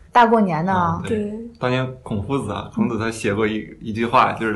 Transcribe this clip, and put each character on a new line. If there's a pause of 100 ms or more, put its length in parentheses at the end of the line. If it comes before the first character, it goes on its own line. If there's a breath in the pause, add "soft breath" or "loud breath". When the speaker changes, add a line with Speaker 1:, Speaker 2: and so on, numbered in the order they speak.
(120)
Speaker 1:
大
过
年
的
啊。
Speaker 2:
嗯，
对。
Speaker 3:
对。 (260)
Speaker 2:
当
年 (160)
孔
夫
子
啊，
孔
子
他
写
过
一， (160)
一
句
话，
就
是